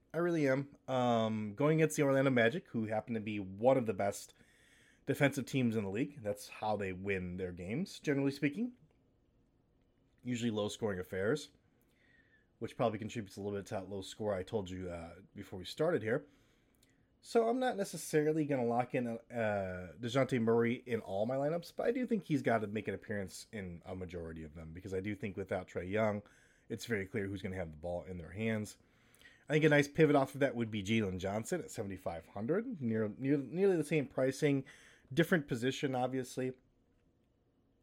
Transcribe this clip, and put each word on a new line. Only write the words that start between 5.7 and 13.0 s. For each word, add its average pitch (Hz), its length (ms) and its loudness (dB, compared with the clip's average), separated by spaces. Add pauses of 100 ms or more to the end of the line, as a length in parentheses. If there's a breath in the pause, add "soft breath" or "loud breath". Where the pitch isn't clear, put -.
in 110 80 0
the 98 80 -4
league. 120 320 -4
That's 104 260 -4 (120)
how 107 160 0
they 98 160 -4
win 92 440 -2
their 90 140 -4
games, 95 480 -6
generally 139 320 0
speaking. 156 400 -2 (1500)
Usually 120 300 -2
low-scoring 104 480 -2
affairs, 101 480 -2 (1120 soft breath)
which 117 160 -8
probably 110 240 0